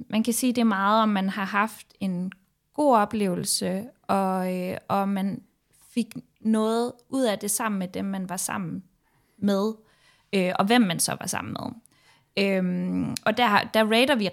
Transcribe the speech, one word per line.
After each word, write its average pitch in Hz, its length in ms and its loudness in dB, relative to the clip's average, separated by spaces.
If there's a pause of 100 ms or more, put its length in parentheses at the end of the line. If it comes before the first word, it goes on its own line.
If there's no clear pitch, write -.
man 220 140 0
kan 233 100 0
sige, 247 200 0
det 247 80 0
er 233 40 4
meget, 208 380 4
om 214 60 2
man 196 200 0
har 196 160 -4
haft 208 420 -2 (120)
en 185 320 -4 (420)
god 277 240 4
oplevelse, 196 840 0 (240)
og, 185 520 0
øh, 180 180 -6 (100)
og 196 220 0
man 196 320 -2 (520)
fik 226 140 -2 (340)
noget 220 500 0 (180)
ud 262 140 0
af 208 160 0
det 208 120 -4
sammen 214 280 -2
med 180 80 -4
dem, 190 180 -6
man 190 240 -6
var 180 80 -6
sammen 185 460 -6 (540)
med, 202 360 0 (600)
øh, 180 260 2
og 196 60 2
hvem 240 160 6
man 170 180 0
så - 200 -2
var - 80 -10
sammen - 320 -6
med. - 100 -8 (680)
Øhm, 180 800 -2 (100)
og 220 120 2
der, 220 260 4 (100)
der 220 120 4
rater 247 300 4
vi 202 180 0